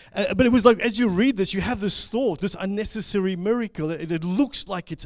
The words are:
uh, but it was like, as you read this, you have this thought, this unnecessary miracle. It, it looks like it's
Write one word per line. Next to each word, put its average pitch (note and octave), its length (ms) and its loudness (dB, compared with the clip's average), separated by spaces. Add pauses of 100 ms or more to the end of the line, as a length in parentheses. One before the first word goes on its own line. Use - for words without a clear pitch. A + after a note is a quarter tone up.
(140)
uh, G3+ 200 -2
but B3 120 4
it A#3 60 4
was A#3 120 6
like, A#3+ 160 8
as A3 180 -2
you A#3+ 100 2
read G#3+ 280 2
this, F#3+ 160 -2
you F#3+ 80 -2
have G#3 200 -2
this G3 260 -2
thought, A3 340 -2
this F#3+ 180 -4
unnecessary G3 800 -4
miracle. G3 540 -2
It, D#3+ 200 -6
it E3 140 -2
looks G3 440 -2
like F#3 220 -8
it's D3+ 140 -10